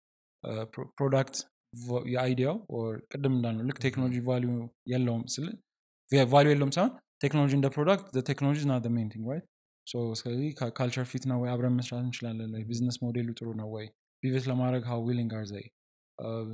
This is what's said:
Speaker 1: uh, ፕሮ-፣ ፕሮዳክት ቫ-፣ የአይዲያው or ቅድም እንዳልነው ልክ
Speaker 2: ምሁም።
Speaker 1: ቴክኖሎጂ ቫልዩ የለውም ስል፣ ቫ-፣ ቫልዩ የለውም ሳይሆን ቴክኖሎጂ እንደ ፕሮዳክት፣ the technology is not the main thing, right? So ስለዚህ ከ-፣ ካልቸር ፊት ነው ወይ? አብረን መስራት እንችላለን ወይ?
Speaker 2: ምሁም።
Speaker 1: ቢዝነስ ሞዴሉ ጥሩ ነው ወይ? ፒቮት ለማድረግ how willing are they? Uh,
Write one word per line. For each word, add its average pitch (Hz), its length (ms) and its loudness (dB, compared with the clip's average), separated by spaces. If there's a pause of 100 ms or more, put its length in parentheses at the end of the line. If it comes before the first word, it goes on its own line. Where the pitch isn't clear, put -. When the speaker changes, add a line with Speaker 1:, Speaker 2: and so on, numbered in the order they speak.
(420)
Speaker 1:
uh, 110 220 -4
ፕሮ-፣ 120 260 -10
ፕሮዳክት 135 460 2 (360)
ቫ-፣ 120 320 -4
የአይዲያው 127 500 0 (160)
or 113 180 -4 (180)
ቅድም 139 260 0
እንዳልነው 117 300 0
ልክ 131 100 -2
Speaker 2:
ምሁም። - 100 -6
Speaker 1:
ቴክኖሎጂ 127 400 0
ቫልዩ 123 280 0 (360)
የለውም 120 400 0
ስል፣ 147 200 -4 (600)
ቫ-፣ 135 180 6
ቫልዩ 143 220 8
የለውም 143 220 4
ሳይሆን 202 200 4 (280)
ቴክኖሎጂ 143 340 4
እንደ 139 160 6
ፕሮዳክት፣ 170 400 2
the 131 140 0
technology 143 360 2
is 147 80 0
not 127 140 2
the 117 100 -2
main 117 180 0
thing, 110 160 -10
right? 143 200 -6 (420)
So - 100 -6 (180)
ስለዚህ 123 380 -4
ከ-፣ 123 180 -6
ካልቸር 127 340 -2
ፊት 123 200 -6
ነው 127 120 0
ወይ? 123 120 -2
አብረን 123 260 2
መስራት 123 260 -2
እንችላለን 120 420 -6
ወይ? 110 100 -6
Speaker 2:
ምሁም። 110 140 -6
Speaker 1:
ቢዝነስ 120 320 0
ሞዴሉ 120 340 -2
ጥሩ 117 200 -10
ነው 110 160 -6
ወይ? 110 160 -8 (380)
ፒቮት 131 240 0
ለማድረግ 127 360 0
how 120 160 -4
willing 120 320 0
are 110 160 -6
they? 98 180 -10 (540)
Uh, 113 240 -6 (100)